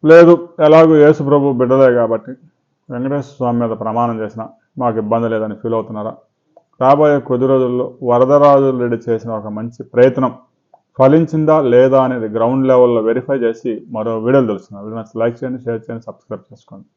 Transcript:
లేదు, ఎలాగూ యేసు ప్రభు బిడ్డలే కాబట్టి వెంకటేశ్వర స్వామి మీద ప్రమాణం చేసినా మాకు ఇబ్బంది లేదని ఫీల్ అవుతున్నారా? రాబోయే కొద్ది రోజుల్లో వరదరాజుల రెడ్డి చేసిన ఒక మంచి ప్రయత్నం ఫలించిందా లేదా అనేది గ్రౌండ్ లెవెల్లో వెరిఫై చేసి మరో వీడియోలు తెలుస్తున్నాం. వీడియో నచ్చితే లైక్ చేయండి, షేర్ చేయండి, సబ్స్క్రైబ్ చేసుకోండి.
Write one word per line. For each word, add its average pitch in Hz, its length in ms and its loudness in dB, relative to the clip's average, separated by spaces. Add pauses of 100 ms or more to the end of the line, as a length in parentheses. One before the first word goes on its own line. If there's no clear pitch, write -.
(100)
లేదు, 170 240 8 (320)
ఎలాగూ 160 280 6 (100)
యేసు 151 260 2
ప్రభు 143 300 0
బిడ్డలే 131 280 2 (120)
కాబట్టి 113 320 -4 (600)
వెంకటేశ్వర 135 460 -8
స్వామి 120 240 -4
మీద 113 100 -2 (120)
ప్రమాణం 117 380 -4
చేసినా 110 240 -12 (320)
మాకు 120 260 -4
ఇబ్బంది 113 300 -2
లేదని 107 280 -6
ఫీల్ 113 160 -4
అవుతున్నారా? 107 360 -10 (680)
రాబోయే 147 360 2 (120)
కొద్ది 127 220 -2
రోజుల్లో 127 340 -2 (240)
వరదరాజుల 135 720 2
రెడ్డి 120 160 -4 (100)
చేసిన 113 220 -6 (100)
ఒక 107 80 -14 (100)
మంచి 117 220 -12 (140)
ప్రయత్నం 127 380 2 (680)
ఫలించిందా 156 580 2 (160)
లేదా 131 340 4
అనేది 120 300 -6
గ్రౌండ్ 127 340 -2
లెవెల్లో 123 380 4
వెరిఫై 127 360 -4
చేసి 113 280 -4 (240)
మరో 113 180 -6 (100)
వీడియోలు 127 280 0
తెలుస్తున్నాం. 98 320 -12
వీడియో 110 160 -14
నచ్చితే 110 220 -14
లైక్ 120 180 -4
చేయండి, 127 240 -10
షేర్ 117 200 -8
చేయండి, 117 240 -16
సబ్స్క్రైబ్ - 440 -18
చేసుకోండి. 98 440 -20